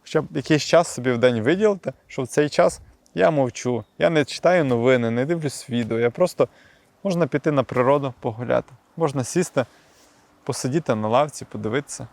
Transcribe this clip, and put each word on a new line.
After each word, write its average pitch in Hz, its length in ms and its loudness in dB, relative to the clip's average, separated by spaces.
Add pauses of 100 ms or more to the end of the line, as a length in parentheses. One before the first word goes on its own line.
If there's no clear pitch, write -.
Хоча - 200 -2
б - 100 -10
якийсь 151 320 0
час 170 240 4
собі 127 240 -4
в 120 60 0
день 120 240 2
виділити, 190 520 0 (140)
що - 160 -8
в 120 40 -6
цей 147 220 0
час - 320 0 (320)
я 175 180 4
мовчу, 123 520 -2 (140)
я 170 120 2
не 156 160 2
читаю 170 400 2
новини, 120 440 2
не 123 160 -2
дивлюсь 156 440 -6
відео, 113 300 -2
я 120 100 2
просто... - 380 0 (560)
можна 175 240 0
піти 151 240 0
на 135 120 2
природу 131 560 0
погуляти, 123 540 -4 (240)
можна 143 260 -2
сісти, 165 420 -2 (760)
посидіти 131 520 -4
на 107 120 -4
лавці, 139 380 0
подивитися. 117 680 -6